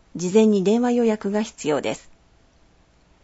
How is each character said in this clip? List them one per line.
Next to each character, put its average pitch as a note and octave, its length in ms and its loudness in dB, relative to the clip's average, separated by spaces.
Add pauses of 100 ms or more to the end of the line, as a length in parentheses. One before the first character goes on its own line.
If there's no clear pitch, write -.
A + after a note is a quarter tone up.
(160)
事 F3 140 -6
前 A3 160 6
に G3+ 180 2
電 A3 180 2
話 B3 100 -2
予 A#3+ 120 0
約 G#3+ 260 -2
が G#3 120 -2
必 - 260 -10
要 D3 120 0
で A2 140 -6
す。 - 160 -20 (1120)